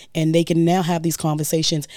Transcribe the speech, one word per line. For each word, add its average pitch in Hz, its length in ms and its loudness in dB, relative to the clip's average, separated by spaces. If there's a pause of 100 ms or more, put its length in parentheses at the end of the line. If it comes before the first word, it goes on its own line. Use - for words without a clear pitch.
(140)
and 160 200 0
they 170 100 4
can 165 200 2
now 180 180 2
have 165 200 -2
these 165 140 -2
conversations 151 800 -2